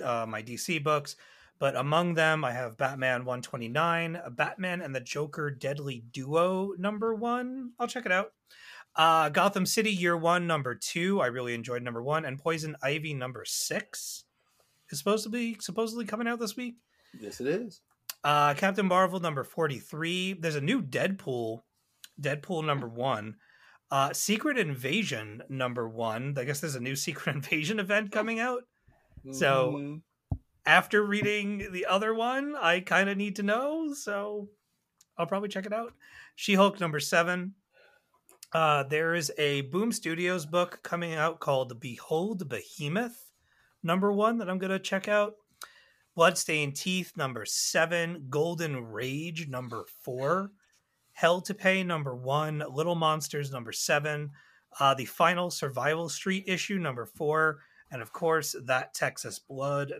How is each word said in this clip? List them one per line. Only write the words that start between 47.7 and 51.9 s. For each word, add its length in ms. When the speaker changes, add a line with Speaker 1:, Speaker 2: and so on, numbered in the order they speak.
Speaker 1:
Golden 560
Rage, 600
number 380
four. 500
Hell 260
to 120
Pay, 300
number 300